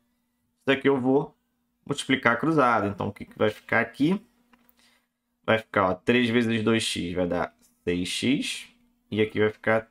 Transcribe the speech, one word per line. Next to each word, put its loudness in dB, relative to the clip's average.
isso 0
aqui 2
eu 2
vou 0
multiplicar 0
cruzado. 2
Então, -6
o -6
que -16
que -16
vai 2
ficar -2
aqui? 0
Vai 2
ficar, 0
ó, -2
três 0
vezes 0
dois 2
x -6
vai -2
dar -4
seis -2
x. -4
E -2
aqui -2
vai 2
ficar -2